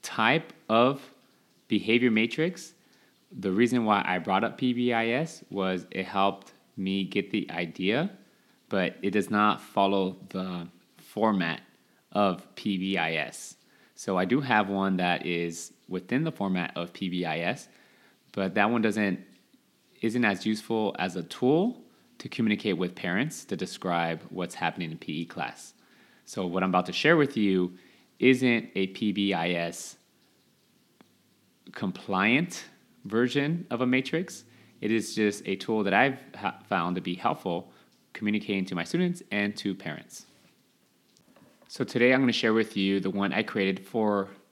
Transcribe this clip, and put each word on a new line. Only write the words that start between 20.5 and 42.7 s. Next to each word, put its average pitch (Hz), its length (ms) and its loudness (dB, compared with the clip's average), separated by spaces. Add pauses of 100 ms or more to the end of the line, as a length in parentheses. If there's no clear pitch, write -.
as 90 180 -4
a 87 60 -6
tool 160 600 0 (360)
to - 100 -12
communicate 104 480 0
with 87 180 -2
parents 101 520 -4
to 95 100 -6
describe 85 720 -4
what's 87 260 -8
happening 82 380 -4
in 82 60 -12
P 78 240 -6
E - 20 -4
class. - 480 -10 (520)
So - 220 -6
what 90 160 0
I'm 95 60 2
about 90 180 2
to 92 60 -8
share 165 240 4
with 143 200 2
you 95 360 2 (480)
isn't 123 560 4
a 95 120 0
P 104 220 -2
B 101 240 0
I 85 160 0
S 85 460 -4 (1800)
compliant 104 920 0 (400)
version 135 640 0
of 120 120 -2
a 123 40 2
matrix. 135 580 -2 (360)
It 104 100 -2
is 110 240 0
just 104 320 2
a 95 100 -2
tool 110 260 -2
that 95 100 2
I've 127 260 4 (160)
ha-, - 240 -6 (100)
found 87 260 2
to 90 80 -2
be 90 120 -4
helpful 92 560 -4 (440)
communicating 104 520 -2
to 95 80 -8
my 87 100 -2
students 175 460 -2
and 202 260 0
to - 180 -4
parents. - 500 -12 (1400)
So - 160 -4
today 123 300 4
I'm 135 60 4
gonna 123 120 4
share 110 220 2
with 110 220 2